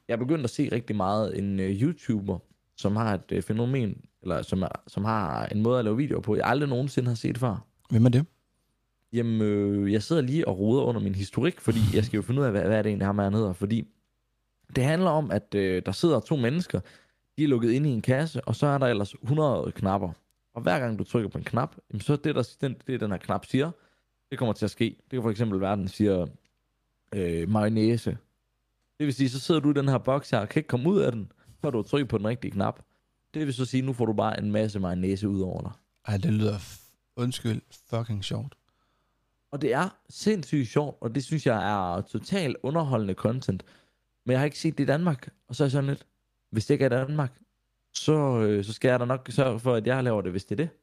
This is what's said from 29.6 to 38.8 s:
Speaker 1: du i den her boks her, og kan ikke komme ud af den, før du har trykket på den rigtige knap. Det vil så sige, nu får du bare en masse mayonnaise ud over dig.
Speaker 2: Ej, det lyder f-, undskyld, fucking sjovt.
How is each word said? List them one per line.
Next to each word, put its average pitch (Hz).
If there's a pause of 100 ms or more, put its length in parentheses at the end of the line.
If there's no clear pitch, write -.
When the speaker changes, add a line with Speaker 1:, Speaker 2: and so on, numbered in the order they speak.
Speaker 1:
du 147
i -
den 139
her 131
boks 135
her, 120
og 101
kan 151
ikke 151
komme 123
ud 202
af 127
den, 110 (300)
før 156
du 120
har 104
trykket 143
på 113
den 101
rigtige 117
knap. 104 (520)
Det 156
vil 139
så 123
sige, 131
nu 131
får 120
du 110
bare 104
en 104
masse 104
mayonnaise 95
ud 98
over 87
dig. - (340)
Speaker 2:
Ej, 104
det 104
lyder 104
f-, -
undskyld, 120 (280)
fucking 110
sjovt. 110 (960)